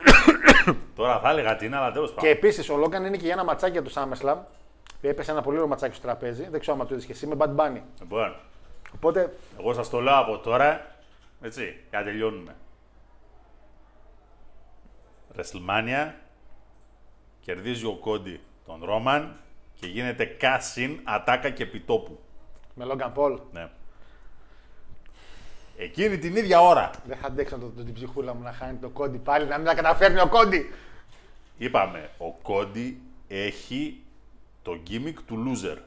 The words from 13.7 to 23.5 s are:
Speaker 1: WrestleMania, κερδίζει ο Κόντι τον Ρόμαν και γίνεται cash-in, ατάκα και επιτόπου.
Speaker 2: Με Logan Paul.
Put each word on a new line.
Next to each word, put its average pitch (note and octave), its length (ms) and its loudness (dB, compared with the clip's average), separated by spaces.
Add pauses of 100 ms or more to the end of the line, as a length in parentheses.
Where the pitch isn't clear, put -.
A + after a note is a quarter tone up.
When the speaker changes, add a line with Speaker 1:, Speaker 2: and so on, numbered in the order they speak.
Speaker 1:
WrestleMania, A2 760 -4 (1300)
κερδίζει A2 460 -8
ο A2 100 -2
Κόντι F#2+ 440 -6 (260)
τον D#2+ 180 -16
Ρόμαν B2+ 520 -2 (440)
και F#2 60 -10
γίνεται B2 540 -6
cash-in, C3 640 -2
ατάκα B2 460 0
και B2+ 120 -8
επιτόπου. - 560 -4 (560)
Speaker 2:
Με B2+ 140 -14
Logan C3 260 -6
Paul. C#3 240 0 (140)